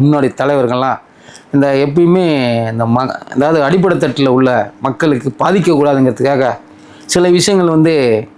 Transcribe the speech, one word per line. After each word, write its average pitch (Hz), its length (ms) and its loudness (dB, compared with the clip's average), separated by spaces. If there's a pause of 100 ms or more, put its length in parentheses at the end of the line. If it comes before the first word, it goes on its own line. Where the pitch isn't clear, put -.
முன்னாடி 143 300 0
தலைவர்கள்லாம் 127 640 -2 (540)
இந்த 139 200 2 (140)
எப்பயுமே 175 400 2 (440)
இந்த 117 140 -4
ம-, 123 340 -2 (160)
அதாவது 151 280 0
அடிப்படை 175 340 0
தட்டுல 139 300 -2
உள்ள 127 440 0 (100)
மக்களுக்கு 135 580 -2
பாதிக்கக்கூடாதுங்கிறதுக்காக 139 1160 0 (500)
சில 180 220 0
விஷயங்கள் 180 400 2
வந்து 147 580 2 (100)